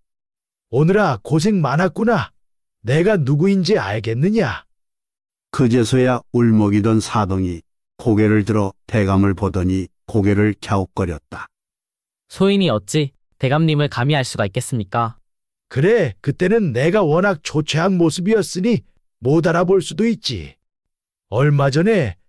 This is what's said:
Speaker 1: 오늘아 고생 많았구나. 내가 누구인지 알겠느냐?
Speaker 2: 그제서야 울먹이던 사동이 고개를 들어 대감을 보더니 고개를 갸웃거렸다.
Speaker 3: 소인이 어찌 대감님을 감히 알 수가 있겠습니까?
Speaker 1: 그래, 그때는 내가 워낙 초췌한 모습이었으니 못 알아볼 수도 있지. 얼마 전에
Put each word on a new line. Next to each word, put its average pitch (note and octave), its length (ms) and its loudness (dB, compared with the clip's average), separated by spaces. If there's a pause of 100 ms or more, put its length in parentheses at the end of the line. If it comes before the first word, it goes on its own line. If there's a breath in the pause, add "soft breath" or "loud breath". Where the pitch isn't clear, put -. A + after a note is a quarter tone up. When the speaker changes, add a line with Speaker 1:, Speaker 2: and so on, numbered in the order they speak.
(720)
Speaker 1:
오늘아 D#3 500 2
고생 E3 400 0
많았구나. F3 720 0 (500)
내가 F3 360 2
누구인지 E3+ 600 2
알겠느냐? A2+ 880 -2 (840)
Speaker 2:
그제서야 B2+ 680 2 (100)
울먹이던 A2 680 2
사동이 F#2+ 640 -4 (380)
고개를 G#2+ 460 2
들어 G#2 280 -2 (140)
대감을 G2 480 2
보더니 F#2 540 -2 (180)
고개를 G#2 520 0
갸웃거렸다. F#2 840 -6 (840)
Speaker 3:
소인이 G3 420 0
어찌 C#3 400 -2 (260)
대감님을 D3 520 0
감히 C3+ 260 -2
알 C3+ 80 0
수가 G#2+ 240 -4
있겠습니까? A#2 720 -4 (500)
Speaker 1:
그래, E3 520 0
그때는 F3+ 500 -2
내가 E3+ 320 0
워낙 E3+ 400 0
초췌한 D#3+ 540 -2
모습이었으니 F3+ 840 0 (360)
못 D3+ 260 0
알아볼 F3+ 360 2
수도 F#3 240 -4
있지. G#2+ 500 -4 (720)
얼마 C#3 420 2
전에 D#3 460 0 (140)